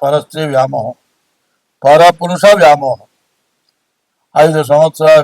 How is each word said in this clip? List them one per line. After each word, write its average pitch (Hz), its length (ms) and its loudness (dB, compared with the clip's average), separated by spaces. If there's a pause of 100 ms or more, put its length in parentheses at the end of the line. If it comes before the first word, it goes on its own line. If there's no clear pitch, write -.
పరస్త్రీ 151 500 -6
వ్యామోహం, 131 420 -6 (880)
పరపురుష 170 640 0 (180)
వ్యామోహం. 143 460 0 (1300)
ఐదు 156 240 0 (100)
సంవత్సరాల 156 540 2